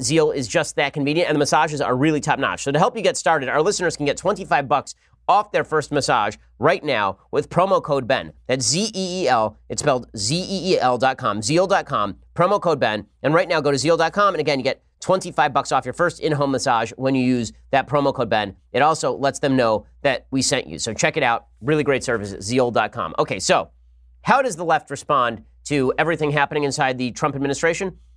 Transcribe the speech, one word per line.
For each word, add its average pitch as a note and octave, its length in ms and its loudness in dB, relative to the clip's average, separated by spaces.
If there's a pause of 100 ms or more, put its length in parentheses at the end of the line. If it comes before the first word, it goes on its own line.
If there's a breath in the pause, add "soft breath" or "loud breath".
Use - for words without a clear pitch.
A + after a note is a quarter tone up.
Zeal D3+ 300 2
is C3 160 -4
just - 280 -2
that C#3+ 160 0
convenient, D3 380 0
and D#3 60 2
the C#3+ 40 2
massages D3+ 400 2
are B2+ 160 0
really D3+ 240 2
top-notch. B2+ 440 -2
So C#3 80 -4
to C#3+ 80 2
help A3 180 2
you G#3+ 40 -8
get F3+ 140 2
started, D#3 320 0
our C3 140 0
listeners F3 340 0
can D3 100 -4
get C#3 120 -2
twenty-five F3 500 -2
bucks C3+ 260 -2 (340)
off G3 240 2
their D#3+ 120 0
first D#3 280 -2
massage B2 440 0 (240)
right D#3+ 240 2
now G#2+ 340 0 (140)
with D3 180 -2
promo F#3+ 320 2
code C#3 240 -2
Ben. G2 280 -2 (140)
That's C3 180 -2
Z E3+ 280 -2
E F#3 300 -4
E C3+ 40 0
L. A2 300 0 (120)
It's - 120 -8
spelled C3 260 0 (100)
Z G#2+ 180 -2
E F3+ 380 -2
E - 60 2
L B2 180 2
dot C3 200 0
com, G#2+ 240 -2
Zeal D#3+ 240 2
dot F3 200 0
com, G#2 320 -2 (180)
promo G3 260 2
code D#3 180 0
Ben. G#2+ 280 -2 (160)
And C#3+ 100 2
right E3+ 140 2
now, D#3+ 140 0
go C#3+ 100 2
to C#3 60 2
Zeal D#3 180 2
dot E3 160 0
com, G3+ 220 2
and D#3 80 -4
again, C#3+ 180 0
you B2 40 -6
get C3 200 -2 (160)
twenty-five F3 520 0
bucks C3 200 0
off C3 140 0
your B2+ 80 -6
first E3+ 260 0
in-home C#3+ 320 0
massage A#2+ 400 0
when C3+ 240 -2
you B2+ 80 2
use B2 300 0 (180 soft breath)
that C3+ 160 0
promo C#3 260 0
code A#2 160 -4
Ben. G#2 260 0 (160)
It B2+ 120 2
also D3+ 300 0
lets C3+ 260 -2
them C3+ 160 2
know A2+ 320 2 (160)
that C3+ 260 -2
we C3+ 140 -2
sent - 240 -2
you. D#2 100 -12
So A2 160 -6
check D#3 240 -2
it C#3+ 60 0
out. A#2 240 0 (120)
Really D3 240 0
great C3+ 200 0
service G#2 300 -2
at G2 100 -12
Zeal A#2+ 260 0
dot G#2+ 220 0
com. F2 260 -8
Okay, C3 220 -2
so C#3+ 320 0 (500)
how C4 220 2
does G#3 140 -4
the F3 60 -8
left D#3+ 280 0
respond B2 520 0 (220)
to C3+ 320 0
everything D#3 320 0
happening D3 360 0
inside C3 340 0
the B2+ 100 -2
Trump C#3 240 -2
administration? E3 640 -2 (200)